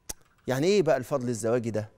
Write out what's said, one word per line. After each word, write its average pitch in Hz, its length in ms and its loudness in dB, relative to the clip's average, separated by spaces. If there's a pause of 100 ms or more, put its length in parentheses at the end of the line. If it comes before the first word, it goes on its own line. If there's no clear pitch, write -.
(480)
يعني 131 200 0
إيه 202 140 4
بقى 147 160 2
الفضل 127 320 -4
الزواجي 117 420 -2
ده؟ 107 260 -4